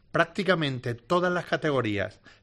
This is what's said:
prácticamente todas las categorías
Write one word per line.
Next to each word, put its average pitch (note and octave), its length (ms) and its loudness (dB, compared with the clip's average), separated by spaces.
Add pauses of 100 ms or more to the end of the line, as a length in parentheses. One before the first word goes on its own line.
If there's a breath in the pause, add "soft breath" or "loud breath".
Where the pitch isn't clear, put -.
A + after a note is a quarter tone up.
(120)
prácticamente D#3 840 0
todas F3+ 360 0
las F3 140 -2
categorías A#2 720 -2 (240 loud breath)